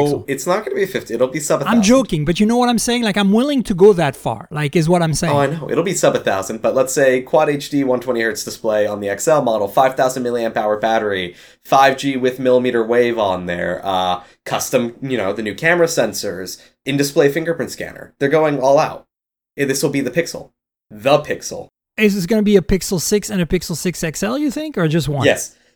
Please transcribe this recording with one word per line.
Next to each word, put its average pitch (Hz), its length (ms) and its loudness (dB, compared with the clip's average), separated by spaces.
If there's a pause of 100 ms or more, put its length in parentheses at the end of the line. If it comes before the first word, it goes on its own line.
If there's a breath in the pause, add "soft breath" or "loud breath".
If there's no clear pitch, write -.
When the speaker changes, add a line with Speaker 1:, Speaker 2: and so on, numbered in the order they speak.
Speaker 1:
So 135 100 0
Speaker 2:
Pixel. - 80 -10
Speaker 1:
it's 139 220 -4
not 208 160 0
gonna - 100 -6
be - 80 0
a 190 60 0
fifty. 113 260 -6
It'll 123 140 2
be 156 100 -6
sub 147 220 0
Speaker 2:
I'm 143 60 -4
Speaker 1:
a 190 40 0
thousand. 233 140 4
Speaker 2:
joking, 196 400 4
but 165 160 0
you 208 60 4
know 233 100 2
what 247 120 2
I'm 233 100 2
saying? 240 240 -2
Like, 208 140 0
I'm 196 160 4
willing 262 320 2
to 196 100 -2
go 190 180 8
that 160 240 0
far, 113 340 -6
like, 151 240 -4
is 160 140 2
what 175 120 4
I'm 160 140 0
saying. 156 180 0
Speaker 1:
Oh, 143 60 4
I 139 80 4
know. 147 240 -4
It'll 165 140 2
be 185 100 -2
sub 139 220 0
a - 40 0
thousand, 107 400 -4
but 113 140 0
let's 131 180 0
say 131 300 2
Quad 156 260 2
H 143 220 -4
D 143 140 0
one 123 160 0
twenty 120 200 -2
hertz 110 240 -2
display 107 400 -2
on 104 140 -4
the 101 100 -6
X 101 200 -4
L 151 140 4
model, 110 260 0
five 131 260 2
thousand 131 300 -2
milliamp 117 320 -2
hour 107 200 0
battery, 104 600 -2 (280 loud breath)
five 135 320 4
G 139 200 -4
with 127 240 -2
millimeter 123 440 2
wave 120 320 2
on 92 300 0
there, 87 380 -4
uh, 92 380 -2 (220 loud breath)
custom, 117 560 -2
you 131 160 -4
know, 98 160 -2
the 110 100 -6
new 104 120 -6
camera 165 320 2
sensors, 98 720 -4 (240 soft breath)
in-display 143 460 0
fingerprint 160 400 -6
scanner. - 480 -14
They're 139 100 0
going 151 300 0
all 135 200 4
out. - 280 -4 (500)
Eh, 139 100 -2
this 135 180 -2
will 143 60 0
be 139 100 -2
the 120 100 -4
Pixel. - 400 -6 (400)
The 120 300 2
Pixel. - 480 -10 (300)
Speaker 2:
Is 208 160 4
this 185 120 -4
gonna 214 160 2
be 202 140 4
a 180 60 6
Pixel 185 380 0
six 208 300 -2
and 196 100 -2
a 170 60 0
Pixel 175 300 -4
six - 260 -4
X 165 200 -6
L, 233 160 -2
you 302 120 0
think, 302 280 -6
or 165 100 2
just 147 200 0
one? 139 180 0
Speaker 1:
Yes. - 300 -2 (200 soft breath)